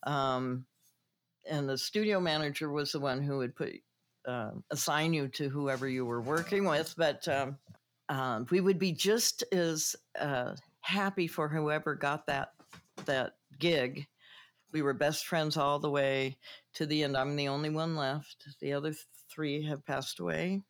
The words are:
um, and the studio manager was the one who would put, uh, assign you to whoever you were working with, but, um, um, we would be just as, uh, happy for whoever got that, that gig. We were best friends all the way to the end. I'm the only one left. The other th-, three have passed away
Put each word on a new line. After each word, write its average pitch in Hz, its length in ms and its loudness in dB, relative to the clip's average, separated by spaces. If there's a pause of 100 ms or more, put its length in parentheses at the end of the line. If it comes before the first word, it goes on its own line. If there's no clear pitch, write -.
um, 127 640 0 (800)
and 147 180 0
the 135 120 -2
studio 214 400 2
manager 156 520 0
was 143 200 -2
the 156 80 -2
one 135 240 0
who 143 160 0
would 123 160 -2
put, - 180 -4 (540)
uh, 120 240 -4 (180)
assign 156 440 0
you 143 160 0
to 139 200 -4
whoever 135 400 -2
you 127 160 -2
were 120 160 -2
working 170 440 0
with, 156 300 2
but, 156 320 0
um, 139 300 0 (520)
um, 123 400 0
we 185 120 4
would 185 180 4
be 180 140 2
just 220 580 2
as, 165 440 2 (220)
uh, 135 380 -2 (260)
happy 196 460 0
for 156 220 -2
whoever 151 460 0
got 143 320 -2
that, 139 260 -2 (520)
that 131 300 0 (240)
gig. 143 480 2 (640)
We 156 100 -2
were 139 120 2
best 147 320 0
friends 156 320 0
all 143 220 4
the 151 100 0
way 135 480 2 (380)
to 160 100 -2
the 151 180 2
end. 139 140 2
I'm 139 180 2
the 143 140 0
only 147 200 0
one 160 280 0
left. 143 500 -4 (140)
The 139 120 -2
other 143 180 -2
th-, 151 140 -10 (240)
three 151 360 -2
have 147 200 -4
passed 135 340 -4
away 156 500 0